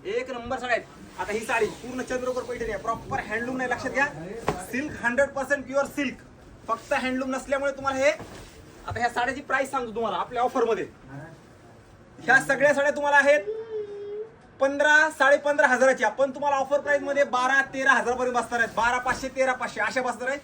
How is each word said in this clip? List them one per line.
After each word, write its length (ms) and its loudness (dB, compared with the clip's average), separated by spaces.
एक 260 -4
नंबर 280 -6
साड्या 180 -2
आहेत. 440 -12
आता 120 -6
ही 80 -2
साडी 260 0
पूर्ण 360 -8
चंद्रकोर 400 -4
पैठणी 280 -6
आहे, 120 -6
प्रॉपर 380 -4
हँडलूम 360 -6
नाही. 140 -2
लक्षात 200 -4
घ्या, 160 0
सिल्क, 220 -6
हंड्रेड 260 2
पर्सेंट 360 -4
प्युअर 220 0
सिल्क, 360 -6
फक्त 240 -4
हँडलूम 380 -2
नसल्यामुळे 420 -2
तुम्हाला 260 -2
हे. 120 6
आता 880 -10
ह्या 100 0
साड्याची 320 -2
प्राइस 300 -2
सांगतो 240 -4
तुम्हाला 220 -2
आपल्या 260 -2
ऑफर 220 2
मध्ये. 220 0
ह्या 240 6
सगळ्या 320 4
साड्या 160 4
तुम्हाला 260 2
आहेत 240 8
पंधरा, 360 4
साडे 180 6
पंधरा 300 2
हजाराच्या, 420 4
पण 220 0
तुम्हाला 260 0
ऑफर 240 0
प्राइस 220 0
मध्ये 220 2
बारा, 360 2
तेरा 180 2
हजार 220 2
पर्यंत 220 -2
बसणार 240 -2
आहेत. 160 -2
बारा 220 2
पाचशे, 380 -2
तेरा 160 2
पाचशे 280 -6
अशा 220 -2
बसणार 260 -4
आहेत. 160 -4